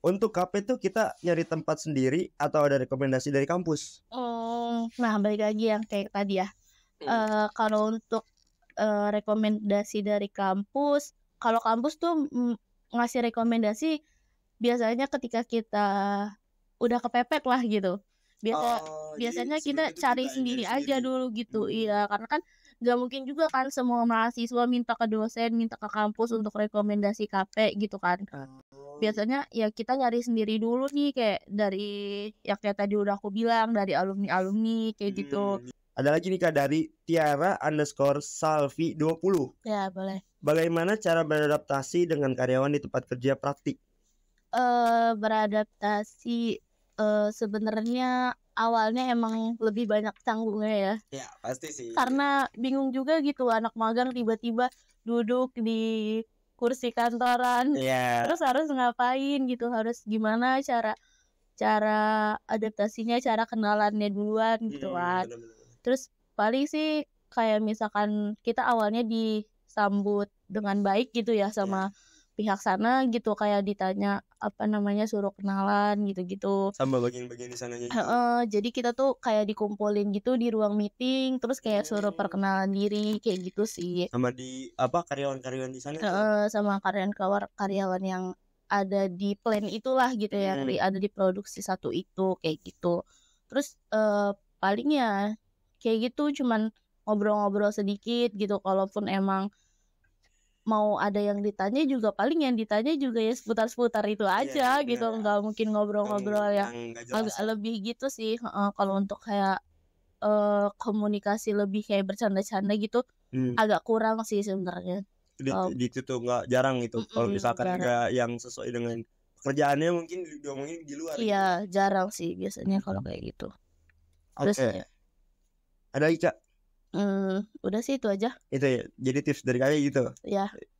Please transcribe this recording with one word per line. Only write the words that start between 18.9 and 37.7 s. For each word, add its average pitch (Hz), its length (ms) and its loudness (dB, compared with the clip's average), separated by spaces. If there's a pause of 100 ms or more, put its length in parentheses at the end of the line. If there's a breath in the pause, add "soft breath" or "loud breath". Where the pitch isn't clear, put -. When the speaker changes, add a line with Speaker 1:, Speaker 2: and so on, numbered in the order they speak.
Speaker 1:
jadi 220 40 -8
Speaker 2:
biasanya 240 400 -4
kita 294 240 -2
Speaker 1:
sebelum 294 80 -2
itu - 80 -12
Speaker 2:
cari 254 240 2
Speaker 1:
kita 262 120 -6
Speaker 2:
sendiri 254 280 -2
Speaker 1:
nyari 220 160 -2
Speaker 2:
aja 277 160 0
Speaker 1:
sendiri. 254 80 0
Speaker 2:
dulu 262 200 -2 (120)
gitu. 226 280 -4
Speaker 1:
Hmm. 220 120 -4
Speaker 2:
Iya, 208 220 0 (100)
karena 208 200 -4
kan 302 120 0 (400 soft breath)
nggak 240 160 2
mungkin 247 320 -4
juga 294 240 0
kan 262 160 0
semua 247 360 0
mahasiswa 233 600 2
minta 247 320 0
ke 233 120 0
dosen, 226 440 0
minta 226 240 0
ke 214 120 -10
kampus 214 440 0
untuk 214 240 -2
rekomendasi 208 680 0
K 190 240 -2
P - 80 -8 (200)
gitu 202 200 -2
kan. 180 280 0 (480)
Speaker 1:
Oh. 143 280 -18
Speaker 2:
Biasanya 220 480 0
ya 220 200 0
kita 226 280 -2
nyari 240 240 2
sendiri 220 360 0
dulu 240 320 0
nih, 285 240 0
kayak 220 320 0
dari, 202 440 -2 (520)
ya 196 160 -2
kayak 202 280 -2
tadi 202 120 0
udah 202 200 2
aku 208 120 -8
bilang, 226 440 2
dari 196 200 2
alumni-alumni 202 1000 0
kayak 202 240 -4
gitu. 143 400 -2
Speaker 1:
Hmm. 123 160 -10 (240)
Ada 135 160 2
lagi 165 160 2
nih, 185 120 0
Kak, 170 120 2
dari 143 280 2 (240)
Tiara 160 560 2
underscore 147 600 0